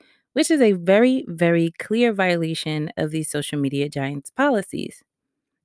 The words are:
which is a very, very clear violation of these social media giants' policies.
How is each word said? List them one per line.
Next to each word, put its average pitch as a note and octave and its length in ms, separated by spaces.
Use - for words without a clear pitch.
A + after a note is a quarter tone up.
which D#4 180
is D#4 120
a A3 100
very, G3+ 560
very E3+ 500
clear A#3 360
violation E3 840
of D#3 160
these D#3 180
social D3 300
media C#3+ 300
giants' C#3+ 420
policies. - 720